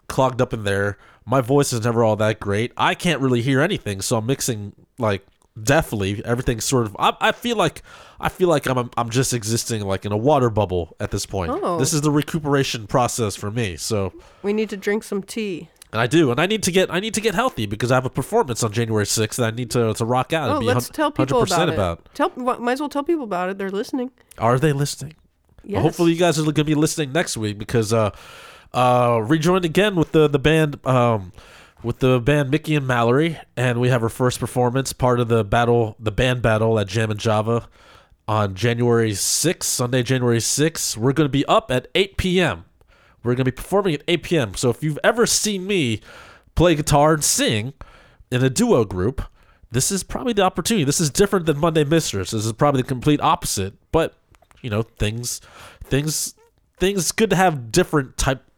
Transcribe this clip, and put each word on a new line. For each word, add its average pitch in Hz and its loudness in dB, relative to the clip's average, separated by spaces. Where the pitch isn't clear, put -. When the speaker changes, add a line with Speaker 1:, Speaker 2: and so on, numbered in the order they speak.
Speaker 1:
clogged 127 0
up 123 0
in 110 -8
there. 101 -2
My 127 0
voice 139 2
is 113 -2
never 117 2
all 107 4
that 107 -2
great. 104 -2
I 160 0
can't 160 -2
really 127 2
hear 131 0
anything, 104 -4
so 117 -2
I'm 110 -4
mixing, 110 -4
like, 104 -2
deathly. 110 0
Everything's 120 -4
sort 120 0
of, 101 -10
I, 214 0
I 214 2
feel 240 -4
like, 175 -2
I - -4
feel 180 0
like 151 0
I'm, 123 -2
I'm 117 -2
just 127 0
existing, 113 -4
like, 95 -4
in 101 -4
a 104 0
water 127 2
bubble 92 -2
at 104 -6
this - -4
point. 95 -4
Speaker 2:
Oh. 196 -2
Speaker 1:
This 156 0
is 151 0
the 151 0
recuperation 143 -2
process 117 -2
for 104 -8
me, 104 -4
so. 98 -4
Speaker 2:
We 202 -2
need 214 -2
to 214 -8
drink 202 -4
some 202 -6
tea. 190 -8
Speaker 1:
And 107 -2
I 120 0
do, 143 4
and 123 0
I 175 2
need 208 -2
to 180 -2
get, 185 2
I 170 -2
need 214 -4
to 220 -2
get 202 -2
healthy 226 -2
because 107 -2
I - 4
have 131 2
a 123 -4
performance 135 -2
on 107 -2
January 110 0
sixth - -2
that 113 0
I 113 -10
need 123 -8
to, 117 2
to 117 -2
rock 127 0
out 156 -2
and 294 0
Speaker 2:
Oh, 294 -2
Speaker 1:
be 226 0
Speaker 2:
let's 123 2
Speaker 1:
hun-, - -14
Speaker 2:
tell 294 0
people 135 0
Speaker 1:
hundred 214 2
percent 170 2
Speaker 2:
about 92 -2
it. - -20
Speaker 1:
about. - -20
Speaker 2:
Tell, 302 0
w-, 247 -4
might 240 -2
as 262 -2
well 294 -4
tell 285 -4
people 330 -2
about 180 -4
it. 196 -8
They're 196 -6
listening. 247 -6
Speaker 1:
Are 120 2
they 151 2
listening? 139 -4
Well, 196 -14
Speaker 2:
Yes. 196 0
Speaker 1:
hopefully 170 2
you 165 -2
guys 170 2
are 156 0
gonna 151 0
be 151 0
listening 151 0
next 175 -2
week 104 -4
because, 110 -2
uh, 110 2
uh, 123 2
rejoined 160 2
again 185 2
with 156 2
the, 156 6
the 143 2
band, 151 2
um, 120 2
with 117 -4
the 127 4
band 143 2
Mickey 151 0
and 135 0
Mallory, 127 2
and 120 0
we 123 2
have 123 2
our 113 0
first 127 0
performance, 123 -2
part 123 2
of 117 0
the 113 2
battle, 117 2
the 107 -4
band 123 0
battle 113 2
at 98 -2
Jam 110 -2
and 107 -4
Java 110 0
on 104 0
January 117 2
sixth, - -2
Sunday, 123 0
January 123 2
sixth. - -2
We're 120 2
gonna 151 2
be 139 0
up - 2
at 127 -2
eight 196 0
P 185 0
M. 101 -2
We're 120 0
gonna 127 0
be 131 2
performing 190 0
at - -8
eight 170 0
P - -2
M. 107 0
So - 0
if - -4
you've 147 -4
ever 226 4
seen 190 -2
me 151 0
play 170 4
guitar 147 4
and 151 -2
sing 135 -2
in 127 2
a 131 4
duo 165 4
group, 98 -2
this 120 0
is 196 -4
probably - -4
the 202 2
opportunity. 190 0
This 139 0
is 156 2
different 180 2
than 147 0
Monday 160 2
Mistress. 139 0
This 110 -2
is 113 -2
probably 135 2
the - -6
complete 127 0
opposite, 107 -2
but, 160 0
you 127 -10
know, 107 0
things, 113 -6
things, 143 -2
things 185 0
good 220 2
to 220 4
have 156 2
different 156 0
type, 131 -2